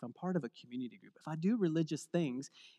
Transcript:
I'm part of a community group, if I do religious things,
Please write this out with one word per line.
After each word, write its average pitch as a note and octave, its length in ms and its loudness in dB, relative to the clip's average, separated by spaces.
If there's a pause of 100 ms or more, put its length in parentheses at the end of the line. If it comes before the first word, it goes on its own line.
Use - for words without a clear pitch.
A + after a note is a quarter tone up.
I'm A#2 100 -8
part F3+ 240 -2
of D3 60 0
a A#2 60 -4
community B2 480 -8
group, G#2 220 -20
if - 80 -12
I D#3 80 -4
do F#3 220 4
religious E3 480 2
things, C3+ 460 0 (280)